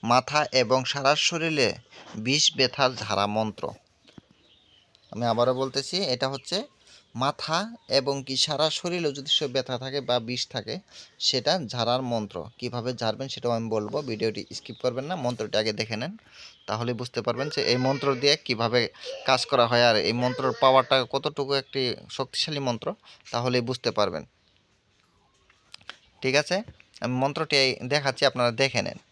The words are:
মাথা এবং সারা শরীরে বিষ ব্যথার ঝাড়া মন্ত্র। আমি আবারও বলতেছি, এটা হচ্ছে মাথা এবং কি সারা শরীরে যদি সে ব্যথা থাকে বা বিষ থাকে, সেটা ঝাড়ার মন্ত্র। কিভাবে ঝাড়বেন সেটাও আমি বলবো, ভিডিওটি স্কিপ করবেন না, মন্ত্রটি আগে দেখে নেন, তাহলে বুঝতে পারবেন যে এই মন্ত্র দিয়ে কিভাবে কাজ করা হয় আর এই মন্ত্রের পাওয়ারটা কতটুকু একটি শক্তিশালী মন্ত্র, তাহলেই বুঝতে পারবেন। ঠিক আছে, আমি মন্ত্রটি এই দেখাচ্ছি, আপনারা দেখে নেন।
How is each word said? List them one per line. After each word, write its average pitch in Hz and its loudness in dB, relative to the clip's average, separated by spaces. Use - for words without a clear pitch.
মাথা 131 4
এবং 123 4
সারা 139 2
শরীরে 156 0
বিষ 143 2
ব্যথার 131 2
ঝাড়া 101 0
মন্ত্র। 110 -2
আমি 113 -4
আবারও 120 4
বলতেছি, 135 -4
এটা 127 -2
হচ্ছে 170 -6
মাথা 147 0
এবং 139 0
কি 135 -6
সারা 151 0
শরীরে 175 -2
যদি 139 -8
সে 151 0
ব্যথা 131 -2
থাকে 135 -6
বা 123 4
বিষ 123 -4
থাকে, 113 -6
সেটা 127 0
ঝাড়ার 123 0
মন্ত্র। 107 -4
কিভাবে 120 -6
ঝাড়বেন 117 -4
সেটাও 120 -2
আমি 113 -4
বলবো, 107 -2
ভিডিওটি 110 -2
স্কিপ - -14
করবেন 127 -2
না, 185 -4
মন্ত্রটি 120 -4
আগে 107 0
দেখে 110 -4
নেন, 156 -6
তাহলে 117 -2
বুঝতে 120 -4
পারবেন 123 -2
যে 143 -2
এই 123 4
মন্ত্র 139 2
দিয়ে 143 6
কিভাবে 117 2
কাজ 127 6
করা 123 6
হয় 120 6
আর 110 6
এই 113 2
মন্ত্রের 127 0
পাওয়ারটা 131 6
কতটুকু 139 -2
একটি 135 -4
শক্তিশালী 143 -4
মন্ত্র, 117 -4
তাহলেই 123 2
বুঝতে 123 -2
পারবেন। 90 0
ঠিক 131 0
আছে, 180 -2
আমি 123 -2
মন্ত্রটি 151 -2
এই 131 4
দেখাচ্ছি, 139 0
আপনারা 123 2
দেখে 131 2
নেন। - -8